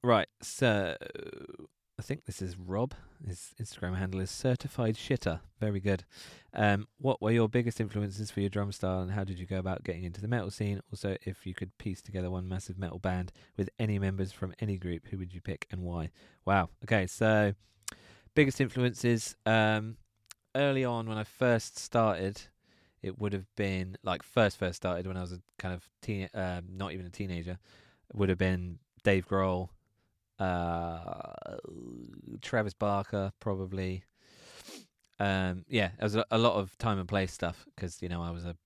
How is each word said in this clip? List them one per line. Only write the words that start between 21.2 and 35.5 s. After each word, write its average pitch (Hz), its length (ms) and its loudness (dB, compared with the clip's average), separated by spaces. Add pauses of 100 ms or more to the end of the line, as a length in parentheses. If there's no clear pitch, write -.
first - 560 2
started, 101 640 2 (600)
it 98 160 -6
would 104 140 0
have 98 240 -4
been, 95 480 -2
like, 90 200 -2
first, 107 340 4
first 90 180 0
started 90 320 -2
when 92 80 -4
I 92 60 -4
was 90 100 -6
a 90 100 -10 (160)
kind 92 160 -4
of 85 160 -10 (120)
teen, 98 320 -4
uh, 90 340 -2
not 95 240 -6
even 90 140 -8
a 87 40 -12
teenager, 90 500 -6 (540)
would 101 140 4
have 92 100 4
been 90 420 2 (240)
Dave 95 220 6
Grohl, 92 440 2 (680)
uh, 85 1160 -4 (880)
Travis 107 320 0
Barker, 101 640 0
probably. 95 640 -2 (1120)
Um, 92 520 0